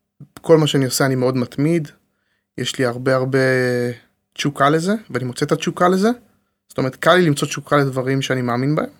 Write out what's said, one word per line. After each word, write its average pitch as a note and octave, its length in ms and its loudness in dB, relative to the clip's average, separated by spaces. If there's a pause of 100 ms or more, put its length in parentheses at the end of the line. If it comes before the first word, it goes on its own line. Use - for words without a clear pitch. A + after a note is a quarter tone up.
(420)
כל E3 160 6
מה D#3 100 4
שאני C#3 180 0
עושה B2+ 200 0
אני C3 100 0
מאוד B2+ 220 0
מתמיד, D3 500 -2 (680)
יש B2 200 -6
לי C3 80 0
הרבה B2+ 300 -2
הרבה C3 240 0 (920)
תשוקה C#3+ 360 0
לזה, E3 240 0 (160)
ואני B2+ 160 -4
מוצא B2 200 -4
את D3 60 -4
התשוקה E3+ 360 0
לזה, F#3+ 220 2 (640)
זאת - 60 -10
אומרת, C3 180 -4
קל E3 180 4
לי F3+ 80 4
למצוא D3+ 260 0
תשוקה D3 300 -2
לדברים C3+ 440 0
שאני C3 200 -2
מאמין B2 340 -2
בהם - 140 -4 (100)